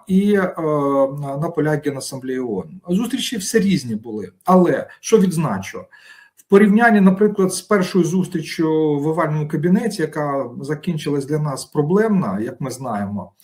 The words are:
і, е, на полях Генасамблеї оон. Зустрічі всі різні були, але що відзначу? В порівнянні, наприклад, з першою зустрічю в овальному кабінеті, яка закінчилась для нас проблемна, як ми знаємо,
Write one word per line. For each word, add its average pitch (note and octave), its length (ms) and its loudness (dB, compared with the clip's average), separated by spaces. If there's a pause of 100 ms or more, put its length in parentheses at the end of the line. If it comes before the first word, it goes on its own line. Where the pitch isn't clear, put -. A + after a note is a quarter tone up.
і, G3 280 2
е, F#3 180 0 (880)
на E3+ 160 -4
полях D3+ 280 0
Генасамблеї C3 560 -6
оон. G2+ 480 -8
Зустрічі A#3 480 -2
всі G#3+ 220 0
різні D3 360 0
були, G#2+ 380 -10 (120)
але F3 440 4 (120)
що - 180 2
відзначу? C#3 640 -2 (520)
В - 180 -2
порівнянні, G#3 460 6
наприклад, F#3+ 540 4
з - 80 -8
першою F#3 420 2
зустрічю D#3 920 -2
в C#3+ 80 -2
овальному D#3 420 -2
кабінеті, F3+ 540 0
яка C#3+ 480 -4 (100)
закінчилась D3 640 -4
для D3+ 120 -2
нас D3 260 -4
проблемна, D3+ 760 0
як B2 200 -6
ми C3 100 -6
знаємо, G2+ 640 -6 (120)